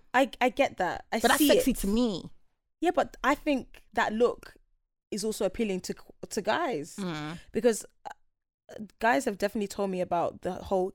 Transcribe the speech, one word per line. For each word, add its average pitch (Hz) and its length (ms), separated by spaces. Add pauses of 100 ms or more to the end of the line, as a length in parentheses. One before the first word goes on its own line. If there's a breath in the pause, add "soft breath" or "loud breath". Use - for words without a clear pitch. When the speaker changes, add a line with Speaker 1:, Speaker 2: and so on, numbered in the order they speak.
(140)
Speaker 1:
I, 262 160 (100)
I 247 100
get - 280
that. 175 340
I 226 80
Speaker 2:
But - 80
that's 254 100
Speaker 1:
see 302 100
Speaker 2:
sexy 262 240
Speaker 1:
it. - 60
Speaker 2:
to - 100
me. 220 420 (500)
Speaker 1:
Yeah, 339 140
but 233 300
I 269 100
think - 480 (120)
that 220 180
look - 420 (560)
is 208 140
also 220 220
appealing 190 340
to, - 140 (360)
to 208 120
guys. 220 580
Speaker 2:
Mm. 165 380 (140)
Speaker 1:
Because, 226 320 (200)
uh, - 60 (880)
guys 262 260
have 208 140
definitely 202 300
told 196 220
me 185 100
about 175 420
the 180 100
whole 185 420